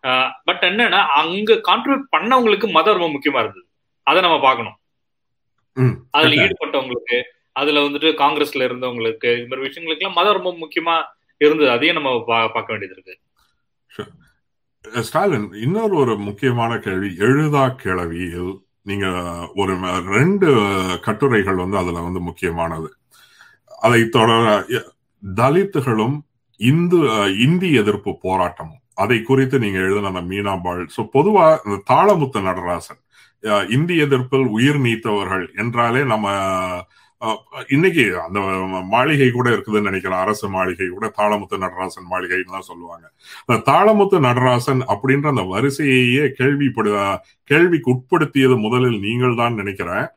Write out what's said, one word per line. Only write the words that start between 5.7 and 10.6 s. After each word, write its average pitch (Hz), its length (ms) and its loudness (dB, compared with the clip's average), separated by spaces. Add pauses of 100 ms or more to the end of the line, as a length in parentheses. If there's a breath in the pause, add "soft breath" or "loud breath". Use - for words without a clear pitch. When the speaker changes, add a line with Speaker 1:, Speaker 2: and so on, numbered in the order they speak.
Speaker 2:
ம், 127 220 2 (140)
Speaker 1:
அதுல 156 240 4
Speaker 2:
கரெக்ட். 151 40 2
Speaker 1:
ஈடுபட்டவங்களுக்கு, 127 840 -2 (300)
அதுல 147 280 0
வந்துட்டு 143 340 0
காங்கிரஸ்ல 143 520 0
இருந்தவங்களுக்கு, 120 720 -2
இது 120 120 -8
மாதிரி 131 200 -8
விஷயங்களுக்கு 160 300 -8
எல்லாம் 190 140 -6
மதம் 185 300 2
ரொம்ப 180 100 -4
முக்கியமா 165 500 -4 (360)